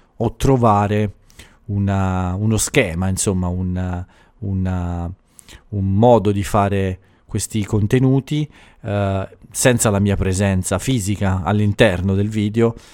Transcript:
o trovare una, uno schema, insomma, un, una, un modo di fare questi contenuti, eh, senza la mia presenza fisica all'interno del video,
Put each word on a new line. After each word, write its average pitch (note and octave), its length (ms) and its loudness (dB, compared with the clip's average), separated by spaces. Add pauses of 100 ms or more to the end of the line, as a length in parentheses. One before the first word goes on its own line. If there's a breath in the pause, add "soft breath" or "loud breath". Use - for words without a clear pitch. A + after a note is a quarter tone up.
(160 soft breath)
o - 180 -4
trovare G#2 800 2 (520 loud breath)
una, G2 680 -2
uno G#2+ 240 0
schema, F#2+ 520 0
insomma, F#2 380 -2
un, F2+ 580 -4 (340 soft breath)
una, F#2 720 -4 (560 loud breath)
un G2 240 -2
modo G#2+ 380 4
di G2 120 -2
fare G2 560 0 (280 soft breath)
questi G#2+ 380 -4
contenuti, C3 840 0 (320 loud breath)
eh, G2+ 560 -4 (140)
senza A#2+ 380 2
la G2+ 100 2
mia G2+ 160 2
presenza F#2+ 640 0
fisica G2 640 -2
all'interno G2 720 2
del G2+ 140 0
video, A2 440 0 (200 loud breath)